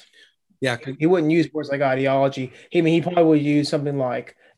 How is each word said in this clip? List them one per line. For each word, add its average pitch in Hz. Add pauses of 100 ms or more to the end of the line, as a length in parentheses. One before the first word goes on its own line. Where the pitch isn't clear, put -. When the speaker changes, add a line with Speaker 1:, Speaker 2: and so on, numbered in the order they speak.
(600)
Speaker 1:
Yeah, 127
c- 135
Speaker 2:
He 151
wouldn't 165
use 165
words 151
like 139
ideology. 135 (180)
He, 175
I -
mean, 160
he 170
probably 175
would 156
use 147
something 143
like 123 (220)